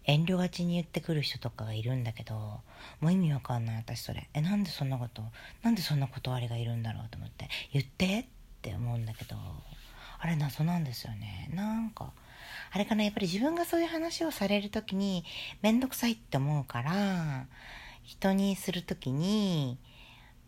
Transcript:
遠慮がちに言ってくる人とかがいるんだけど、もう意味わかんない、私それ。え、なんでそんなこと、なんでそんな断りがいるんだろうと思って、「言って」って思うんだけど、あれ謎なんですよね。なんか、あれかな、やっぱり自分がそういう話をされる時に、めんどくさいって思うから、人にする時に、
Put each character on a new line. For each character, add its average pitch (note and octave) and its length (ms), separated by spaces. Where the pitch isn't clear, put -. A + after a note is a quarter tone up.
遠 D3+ 220
慮 F#3 120
が F3+ 120
ち F3 160
に F3 100
言 F3 80
っ - 20
て - 160
く E3 120
る D3+ 80
人 - 180
と A#2+ 100
か - 160
が A2 80
い A2 80
る B2 140
ん B2 80
だ A#2 100
け - 100
ど、 A2 120
も D#3 100
う - 20
意 F#3+ 60
味 D#3+ 160
わ C3+ 60
か B2 200
ん A2+ 60
な A2+ 80
い、 A2+ 40
私 A#2 240
そ - 120
れ。 - 200
え、 D3+ 80
な F#3 140
ん G#3 80
で E3+ 80
そ - 120
ん C3+ 60
な C3 80
こ A#2+ 100
と、 A2 160
な A#3 100
ん A3+ 40
で F#3 60
そ D3+ 140
ん C#3 40
な C3+ 80
断 B2+ 320
り A#2+ 80
が A#2 100
い A#2 80
る A#2 100
ん A#2 80
だ A2+ 100
ろ G#2+ 100
う A2 60
と - 80
思 G2+ 100
っ - 20
て、 - 200
「言 C#3 100
っ - 40
て」 F#3+ 360
っ - 40
て - 140
思 A#2+ 200
う - 20
ん A#2 80
だ A2+ 80
け - 120
ど、 G#2+ 120
あ D#3+ 80
れ E3+ 80
謎 D3 280
な F3 140
ん E3 60
で B2 100
す - 120
よ A#2 80
ね。 G2+ 400
な G#3 200
ん A3+ 180
か、 - 220
あ F#3 60
れ G3+ 80
か A3 100
な、 G#3+ 80
や G#3 60
っ G#3 40
ぱ G#3 60
り G3 80
自 F3+ 120
分 D#4 160
が E4+ 100
そ E4+ 120
う E4 40
い E4+ 40
う - 20
話 E4 380
を D4+ 60
さ G3+ 160
れ G3+ 120
る G3+ 100
時 G#3+ 260
に、 F#3+ 280
め G#3+ 100
ん A#3 80
ど C4 80
く B3+ 60
さ - 140
い A3+ 60
っ - 40
て - 200
思 C#3+ 240
う C3+ 40
か A#2+ 160
ら、 D#3+ 680
人 - 300
に G3 220
す - 160
る F3 100
時 D3 300
に、 D#3+ 680